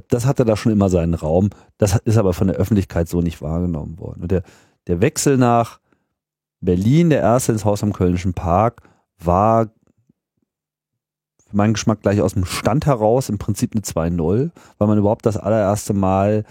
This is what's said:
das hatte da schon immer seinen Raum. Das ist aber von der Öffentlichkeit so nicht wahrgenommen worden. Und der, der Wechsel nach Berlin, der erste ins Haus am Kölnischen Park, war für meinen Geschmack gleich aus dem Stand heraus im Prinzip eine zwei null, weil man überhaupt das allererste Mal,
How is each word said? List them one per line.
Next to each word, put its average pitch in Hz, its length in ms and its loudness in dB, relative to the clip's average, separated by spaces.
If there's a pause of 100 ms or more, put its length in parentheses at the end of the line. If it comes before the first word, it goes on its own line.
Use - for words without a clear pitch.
das 120 180 -2
hatte 135 200 2
da 110 100 4
schon 110 160 0
immer 98 180 2
seinen 85 240 0
Raum. 82 360 0 (280)
Das 101 200 2
ist 110 200 0
aber 95 160 2
von 95 140 -2
der 87 80 0
Öffentlichkeit 92 540 -2
so 87 120 -2
nicht 85 200 -6
wahrgenommen 82 580 -6
worden. 80 240 -12
Und 85 80 -8
der, 92 120 0 (440)
der 87 140 -2
Wechsel 139 360 0
nach 117 420 2 (840)
Berlin, 113 460 2
der 135 120 2
erste 120 300 2
ins 107 140 -4
Haus 104 160 0
am 104 100 0
Kölnischen 90 440 -2
Park, 98 480 0 (340)
war 107 540 2 (1800)
für 104 80 -4
meinen 107 160 2
Geschmack 107 280 -2
gleich 101 200 2
aus 78 140 0
dem 90 100 -2
Stand 120 400 -2
heraus 120 440 2
im 104 100 -6
Prinzip - 340 -4
eine 107 80 -2
zwei 82 300 -4
null, 92 400 -2 (260)
weil 107 100 0
man 107 120 2
überhaupt 104 260 0
das 104 120 0
allererste 104 560 -2
Mal, 98 580 0